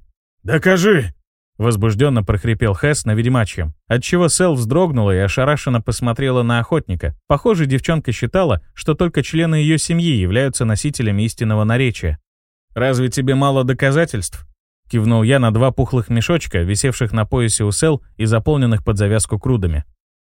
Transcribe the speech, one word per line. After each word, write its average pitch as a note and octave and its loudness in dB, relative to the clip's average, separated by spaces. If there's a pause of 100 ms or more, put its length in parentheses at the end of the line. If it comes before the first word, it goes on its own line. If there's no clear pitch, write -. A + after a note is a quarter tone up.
(420)
«Докажи!» E3 2 (440)
возбуждённо A2+ 2
прохрипел G#2+ 0
Хэс D3 0
на G#2+ 0
ведьмачьем, A2 -2 (120)
отчего E3 2
Сэл F3 2
вздрогнула B2 0
и F#2 2
ошарашенно B2+ 0
посмотрела B2 -2
на A#2 0
охотника. A2 -4 (120)
Похоже, E3 0
девчонка C3+ -2
считала, B2 -2 (100)
что - -4
только D#3+ -2
члены D#3+ 0
её D3+ 2
семьи E3 0
являются A#2 0
носителями A2 -2
истинного G#2+ -2
наречия. A2 -2 (560)
«Разве B2 0
тебе C3 -2
мало C3+ 2
доказательств?» C3+ -2 (440)
кивнул A2+ 2
я B2+ 4
на A#2 2
два A#2+ 2
пухлых B2+ -2
мешочка, A#2 -2
висевших G2+ -2
на A2+ 0
поясе A#2 0
у G#2 0
Сэл D#3+ 0 (140)
и A2 -2
заполненных A#2 2
под A2 0
завязку G#2 0
крудами. F#2 -2 (520)